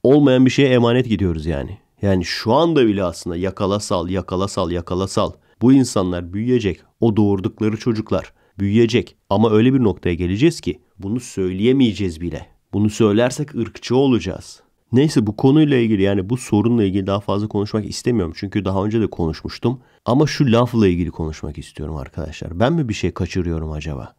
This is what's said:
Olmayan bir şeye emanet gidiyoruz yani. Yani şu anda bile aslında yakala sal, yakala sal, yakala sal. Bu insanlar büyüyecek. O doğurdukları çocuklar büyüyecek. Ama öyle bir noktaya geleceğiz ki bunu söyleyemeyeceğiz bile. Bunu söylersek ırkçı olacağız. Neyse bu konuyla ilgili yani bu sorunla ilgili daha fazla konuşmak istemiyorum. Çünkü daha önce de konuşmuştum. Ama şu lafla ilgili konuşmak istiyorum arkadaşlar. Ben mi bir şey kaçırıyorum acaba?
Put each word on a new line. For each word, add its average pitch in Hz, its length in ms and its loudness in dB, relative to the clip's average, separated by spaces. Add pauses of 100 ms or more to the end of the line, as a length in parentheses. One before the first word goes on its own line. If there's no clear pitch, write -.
Olmayan 131 420 6
bir 127 60 4
şeye 139 180 4
emanet 120 400 4
gidiyoruz 87 360 0
yani. 76 320 -6 (240)
Yani 95 240 2
şu - 280 -2
anda 151 340 4
bile 101 160 0
aslında 87 340 -6
yakala 95 420 -2
sal, 90 300 -2
yakala 92 380 -4
sal, 90 240 -4
yakala 90 360 -4
sal. 98 240 -2 (300)
Bu 123 120 6
insanlar 92 600 0
büyüyecek. 110 480 -2 (180)
O 113 180 2
doğurdukları 104 600 0
çocuklar 107 560 -4 (260)
büyüyecek. 107 560 2 (140)
Ama 107 220 2
öyle 117 220 4
bir 135 100 2
noktaya 92 320 0
geleceğiz 101 460 0
ki - 180 -6 (200)
bunu 101 200 -6
söyleyemeyeceğiz 98 1040 0
bile. 78 260 -8 (260)
Bunu 104 160 2
söylersek 117 680 0
ırkçı - 400 -6
olacağız. 120 680 0 (300)
Neyse 131 360 2
bu 107 80 -6
konuyla 143 420 4
ilgili 110 240 2
yani 98 280 0
bu 127 80 -2
sorunla 113 460 2
ilgili 95 240 0
daha 101 120 0
fazla 104 280 -4
konuşmak 104 380 -4
istemiyorum. 101 500 -4
Çünkü 98 300 -6
daha 95 200 -2
önce 110 160 0
de 98 60 0
konuşmuştum. 85 720 -6 (260)
Ama 135 220 2
şu 143 240 0
lafla 113 360 2
ilgili 85 240 0
konuşmak 78 460 -8
istiyorum 76 380 -12
arkadaşlar. 78 640 -10
Ben 123 140 2
mi 151 160 -2
bir 104 40 -2
şey 90 180 -2
kaçırıyorum 82 600 -4
acaba? 76 480 -10